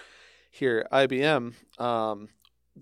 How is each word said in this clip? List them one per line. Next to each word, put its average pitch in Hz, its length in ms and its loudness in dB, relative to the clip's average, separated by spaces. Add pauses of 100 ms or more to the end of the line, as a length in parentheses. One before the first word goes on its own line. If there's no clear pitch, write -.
(520)
here 120 340 0
at - 100 -10
I 135 120 6
B 131 160 -2
M, 127 320 0 (240)
um, 110 500 -2 (520)